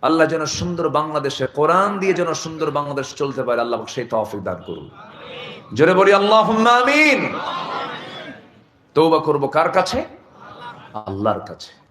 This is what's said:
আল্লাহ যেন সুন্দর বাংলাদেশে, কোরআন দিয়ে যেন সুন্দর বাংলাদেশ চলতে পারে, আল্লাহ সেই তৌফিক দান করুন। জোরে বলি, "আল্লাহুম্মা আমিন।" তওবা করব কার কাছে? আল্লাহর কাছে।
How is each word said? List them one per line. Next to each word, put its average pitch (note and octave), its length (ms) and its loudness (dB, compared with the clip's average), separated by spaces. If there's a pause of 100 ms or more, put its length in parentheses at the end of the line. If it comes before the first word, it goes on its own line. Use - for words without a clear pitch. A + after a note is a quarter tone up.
আল্লাহ D#3+ 240 4
যেন D#3 200 -2
সুন্দর E3+ 420 -4
বাংলাদেশে, D3 580 -2
কোরআন F#3 520 2
দিয়ে F#3+ 140 0
যেন E3+ 220 0
সুন্দর D#3 360 -6
বাংলাদেশ C#3+ 440 -6
চলতে C3+ 280 -4
পারে, A#2+ 180 0
আল্লাহ A#2 260 -4
সেই - 180 -8
তৌফিক G#2+ 400 -4
দান F2+ 220 -6
করুন। - 240 -12 (840)
জোরে D#3+ 200 6
বলি, F#3+ 180 6
"আল্লাহুম্মা A3 580 4
আমিন।" C4 680 2 (1600)
তওবা D#3+ 240 6
করব D3 280 0
কার E3 220 2
কাছে? F#3 360 0 (880)
আল্লাহর G#2 460 -2
কাছে। - 320 -16 (180)